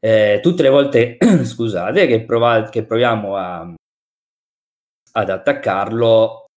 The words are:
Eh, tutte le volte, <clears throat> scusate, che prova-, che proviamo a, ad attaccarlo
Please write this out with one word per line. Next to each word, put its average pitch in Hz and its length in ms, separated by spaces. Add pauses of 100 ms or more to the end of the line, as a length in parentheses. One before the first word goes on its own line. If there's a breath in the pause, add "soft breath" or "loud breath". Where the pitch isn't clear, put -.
Eh, 107 380
tutte 170 220
le 135 60
volte, 135 500
<clears throat> 180 260
scusate, 113 600
che 113 200
prova-, 113 420
che 110 160
proviamo 110 540
a, 87 360 (1400)
ad 101 160
attaccarlo 113 1120 (160)